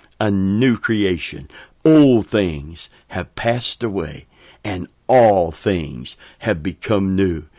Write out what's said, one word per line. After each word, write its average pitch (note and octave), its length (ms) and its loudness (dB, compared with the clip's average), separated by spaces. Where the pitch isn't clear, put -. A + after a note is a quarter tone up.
a G#2+ 120 0
new G2+ 460 2
creation. F#2 720 -4
Old C#3+ 440 6
things E2 640 -4
have - 260 -8
passed - 480 -4
away, D#2+ 440 -6
and F#2 240 -8
all G#2 440 4
things D2 640 -6
have F2 240 -4
become F#2+ 520 -2
new." F2 300 0